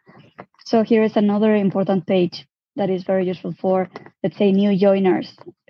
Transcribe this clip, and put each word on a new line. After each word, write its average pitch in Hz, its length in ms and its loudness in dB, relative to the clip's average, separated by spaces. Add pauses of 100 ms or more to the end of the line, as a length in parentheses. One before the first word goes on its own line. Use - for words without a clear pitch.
(680)
So 226 160 0
here 220 200 2
is 214 140 0
another 214 380 2
important 196 520 0
page 180 400 -2 (300)
that 196 140 -4
is 185 140 -6
very 190 220 -2
useful 180 320 -8
for, 185 300 -2 (340)
let's - 140 -4
say, 202 160 2
new 202 240 2
joiners, 196 580 2 (360)